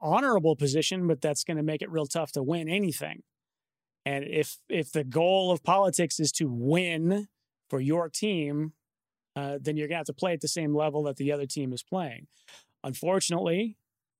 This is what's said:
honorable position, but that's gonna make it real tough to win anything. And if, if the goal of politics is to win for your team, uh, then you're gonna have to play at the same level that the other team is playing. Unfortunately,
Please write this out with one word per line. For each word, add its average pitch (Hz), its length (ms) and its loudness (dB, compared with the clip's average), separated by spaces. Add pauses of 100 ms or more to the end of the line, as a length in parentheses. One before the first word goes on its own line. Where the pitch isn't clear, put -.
honorable 175 540 4
position, 151 520 0
but 151 140 2
that's 151 220 0
gonna 156 200 -2
make 156 180 -2
it - 80 -8
real 160 160 -2
tough 160 280 -4
to 139 100 -2
win 160 260 -2
anything. 185 540 -2 (840)
And 139 200 -2
if, - 340 -2 (100)
if 160 220 -2
the 151 120 0
goal 180 480 4
of 165 120 0
politics 180 560 2
is 147 140 0
to 160 140 0
win 165 800 0 (420)
for 135 100 -2
your 156 300 0
team, 156 640 -2 (600)
uh, 143 240 -6
then 151 180 -2
you're 151 100 -2
gonna 165 100 -2
have 151 100 -6
to 143 60 -6
play 180 200 0
at 156 80 -4
the 151 60 -4
same 151 280 0
level 151 280 0
that 139 140 -2
the 143 140 0
other 143 160 -2
team 131 260 -4
is 120 80 -8
playing. 165 460 -6 (560)
Unfortunately, 180 960 0 (420)